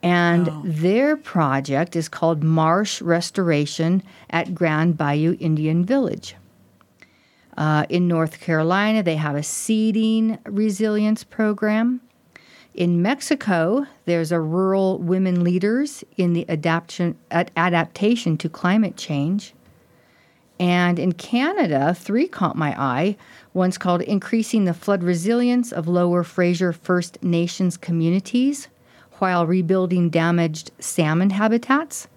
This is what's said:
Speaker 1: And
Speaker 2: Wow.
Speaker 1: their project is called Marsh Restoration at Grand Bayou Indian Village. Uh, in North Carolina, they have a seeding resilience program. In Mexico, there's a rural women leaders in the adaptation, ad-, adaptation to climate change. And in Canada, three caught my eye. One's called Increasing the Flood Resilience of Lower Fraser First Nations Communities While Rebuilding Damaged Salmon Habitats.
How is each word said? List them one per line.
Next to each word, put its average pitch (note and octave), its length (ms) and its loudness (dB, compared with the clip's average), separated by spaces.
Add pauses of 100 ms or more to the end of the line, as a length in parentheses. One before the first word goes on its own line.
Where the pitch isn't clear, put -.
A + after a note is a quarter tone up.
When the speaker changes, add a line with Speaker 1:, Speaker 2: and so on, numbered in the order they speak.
Speaker 1:
And F3 440 4
Speaker 2:
Wow. D#3 200 -6
Speaker 1:
their G3 500 0
project C#3+ 800 -2
is D#3+ 140 -4
called D#3+ 340 0
Marsh D#3+ 560 2
Restoration E3+ 1000 0 (260)
at E3+ 260 -4
Grand D#3+ 440 0
Bayou D3+ 420 0
Indian D#3 460 0
Village. B3 500 -2 (1160)
Uh, D3+ 360 2
in F3 180 2
North D#3+ 320 0
Carolina, F#3+ 600 0
they E3 140 0
have D3+ 200 -2
a D3 60 -4
seeding A3 1040 0
resilience G#3+ 760 0
program. G#3+ 760 0 (720)
In F3 300 2
Mexico, A3+ 840 0 (200)
there's E3 260 0
a E3+ 80 2
rural F#3+ 580 0
women F3+ 460 0
leaders G#3 580 0 (140)
in F3 160 2
the E3+ 160 -2
adaptation, E3 680 -2 (160)
ad-, F3 240 0
adaptation F3 840 0
to E3 100 -6
climate F#3+ 480 0
change. D#3+ 560 -4 (1040)
And F3 400 2
in E3+ 140 0
Canada, A3+ 800 0
three A3+ 340 -2
caught - 300 -2
my D#3 240 -2
eye. C#3+ 360 0 (360)
One's F#3 240 0
called F3 240 0
Increasing G#3+ 640 0
the F3 80 2
Flood F#3+ 300 -2
Resilience A#3 680 0
of D#3+ 140 -4
Lower F3 380 2
Fraser F3 480 0
First F3 500 -4
Nations F3 540 0
Communities F#3+ 920 0 (500)
While F3+ 280 2
Rebuilding F3+ 640 2
Damaged E3 680 0
Salmon E3+ 520 0
Habitats. A#3 880 0